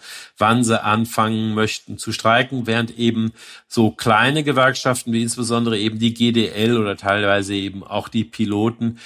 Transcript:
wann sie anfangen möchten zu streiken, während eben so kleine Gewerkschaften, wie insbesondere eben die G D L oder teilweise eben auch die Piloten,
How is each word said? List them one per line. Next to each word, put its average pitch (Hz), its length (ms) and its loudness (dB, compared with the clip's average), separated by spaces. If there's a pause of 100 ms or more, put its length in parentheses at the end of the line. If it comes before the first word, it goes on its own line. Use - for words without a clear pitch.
(400)
wann 113 240 4
sie 113 200 2
anfangen 110 680 0
möchten 107 460 -4
zu 113 120 -8
streiken, 123 540 0
während 117 320 -2
eben 113 360 0 (340)
so 110 240 2
kleine 123 520 2
Gewerkschaften, 131 680 0
wie 113 80 2
insbesondere 117 560 -2
eben 107 220 -2
die 117 160 2
G 120 160 2
D 113 160 2
L 110 280 0
oder 104 220 0
teilweise 101 560 0
eben 98 300 -6
auch 101 240 -6
die 113 160 -2
Piloten, 113 840 -2